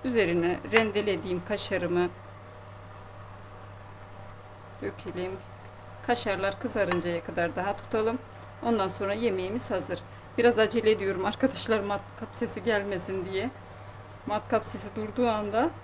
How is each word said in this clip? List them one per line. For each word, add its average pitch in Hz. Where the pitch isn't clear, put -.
üzerine 175
rendelediğim 202
kaşarımı 180
dökelim. 180
Kaşarlar 196
kızarıncaya 175
kadar 170
daha 190
tutalım. 226
Ondan 214
sonra 196
yemeğimiz 208
hazır. 180
Biraz 240
acele 220
ediyorum 190
arkadaşlar, 226
matkap 202
sesi 226
gelmesin 196
diye. 202
Matkap 214
sesi 196
durduğu 220
anda 214